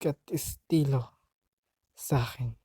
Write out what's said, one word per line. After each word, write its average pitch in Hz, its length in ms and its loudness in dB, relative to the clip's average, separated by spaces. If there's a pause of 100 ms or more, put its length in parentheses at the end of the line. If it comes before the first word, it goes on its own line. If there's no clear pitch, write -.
at 151 240 0
estilo 143 960 0 (720)
sa 131 280 2
akin. 117 280 -6 (140)